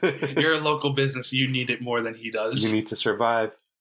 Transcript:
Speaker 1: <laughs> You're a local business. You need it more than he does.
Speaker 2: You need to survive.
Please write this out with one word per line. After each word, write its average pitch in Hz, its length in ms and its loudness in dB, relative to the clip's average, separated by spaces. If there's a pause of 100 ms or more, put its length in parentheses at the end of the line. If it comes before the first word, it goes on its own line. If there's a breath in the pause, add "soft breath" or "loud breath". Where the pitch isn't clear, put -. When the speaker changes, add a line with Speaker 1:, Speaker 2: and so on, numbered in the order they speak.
Speaker 1:
<laughs> 143 340 0
You're 160 180 4
a 156 60 0
local 147 340 0
business. 135 380 -2
You 131 160 2
need 127 220 -2
it 117 100 0
more 120 220 -2
than 113 140 -4
he 113 160 -10
does. 110 320 0
Speaker 2:
You 110 100 2
need 110 140 0
to 110 80 -6
survive. 113 560 2 (300)